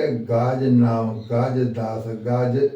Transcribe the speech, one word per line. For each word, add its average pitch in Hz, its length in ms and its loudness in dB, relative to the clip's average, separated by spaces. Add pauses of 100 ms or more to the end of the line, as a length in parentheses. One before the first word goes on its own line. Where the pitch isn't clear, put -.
(300)
ਗਾਜ 123 340 0
ਨਾਮ, 117 680 2
ਗਾਜ 123 280 0
ਦਸ, 110 480 -4 (180)
ਗਾਜ, 123 340 0 (160)